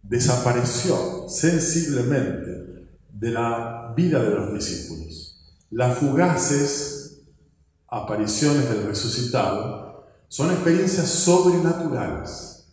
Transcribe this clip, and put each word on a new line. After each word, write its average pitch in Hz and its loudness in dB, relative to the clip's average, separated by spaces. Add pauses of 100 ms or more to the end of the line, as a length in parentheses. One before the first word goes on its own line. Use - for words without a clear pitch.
desapareció 123 0
sensiblemente 143 0 (240)
de 107 -4
la 117 -4
vida 156 2
de 107 2
los 104 -2
discípulos. - -10 (160)
Las 123 0
fugaces 143 0 (680)
apariciones 110 0
del 104 -2
resucitado - -4 (220)
son 165 0
experiencias 180 2
sobrenaturales 170 2